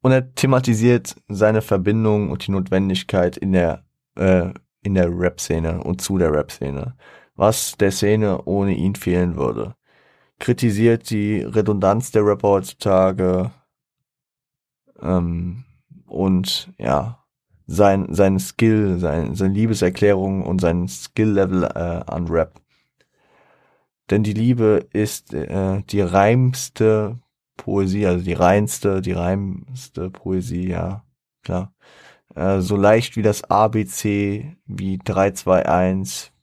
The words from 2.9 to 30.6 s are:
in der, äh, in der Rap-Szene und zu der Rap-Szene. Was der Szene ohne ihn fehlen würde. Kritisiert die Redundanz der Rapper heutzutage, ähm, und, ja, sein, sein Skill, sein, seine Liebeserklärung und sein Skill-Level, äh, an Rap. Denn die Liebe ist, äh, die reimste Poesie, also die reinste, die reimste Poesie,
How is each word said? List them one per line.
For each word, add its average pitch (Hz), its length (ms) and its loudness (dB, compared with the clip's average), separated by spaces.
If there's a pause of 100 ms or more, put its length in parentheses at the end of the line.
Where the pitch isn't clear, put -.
in 98 140 -4
der, 87 340 0 (300)
äh, 92 360 2 (300)
in 98 140 -4
der 87 160 4
Rap-Szene 87 720 -2
und 90 180 -4
zu 98 160 -4
der 85 160 2
Rap-Szene. 69 640 -6 (380)
Was - 440 0
der 98 120 2
Szene 104 540 0
ohne 98 300 -2
ihn 95 200 -2
fehlen 87 420 -2
würde. 58 380 -4 (640)
Kritisiert 113 720 0
die 104 300 -2
Redundanz 101 720 0
der 107 120 4
Rapper 104 240 2
heutzutage, 92 1000 2 (1500)
ähm, 87 640 -2 (420)
und, 92 720 -2
ja, 71 380 -2 (500)
sein, 98 460 2
sein 95 280 2
Skill, 107 580 0
sein, 78 380 -2
seine 95 180 -2
Liebeserklärung 98 880 0
und 92 180 -2
sein 87 280 0
Skill-Level, 98 760 0
äh, 85 420 -4
an 87 220 -6
Rap. 80 340 -2 (1500)
Denn 104 140 2
die 107 80 -2
Liebe 110 600 2
ist, - 400 -4
äh, 95 520 -4
die 101 160 -4
reimste 110 1200 2 (360)
Poesie, 98 500 0
also 90 180 0
die 90 80 -4
reinste, 95 680 2
die 92 100 -4
reimste 92 1000 -6
Poesie, 92 580 -6